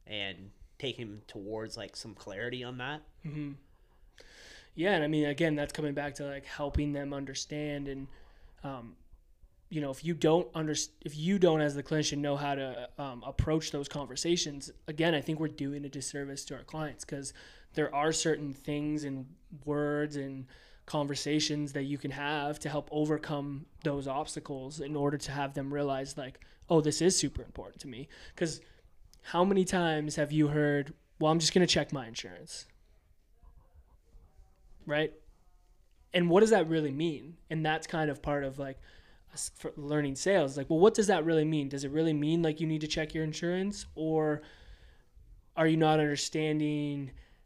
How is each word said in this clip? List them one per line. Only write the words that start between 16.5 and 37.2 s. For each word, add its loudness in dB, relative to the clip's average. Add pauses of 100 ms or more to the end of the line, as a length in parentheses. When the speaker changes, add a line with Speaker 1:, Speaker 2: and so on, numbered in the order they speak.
Speaker 2:
our -16
clients -8
'cause -8 (400)
there 0
are 4
certain 0
things -2
and -8 (300)
words 0
and -6 (400)
conversations 0
that -4
you -4
can -6
have -2
to -6
help -4
overcome -2 (200)
those -2
obstacles -6
in -6
order 2
to -6
have -4
them -4
realize, -2
like, -12 (280)
"Oh, 8
this 2
is 6
super 0
important -14
to -12
me." -12 (260)
'Cause -2 (720)
how 4
many 4
times 0
have 0
you 4
heard, 2 (240)
"Well, 4
I'm 4
just 2
gonna 8
check 2
my -6
insurance." -14 (2250)
Right? 0 (920)
And 4
what 8
does 8
that 6
really 2
mean? -4 (120)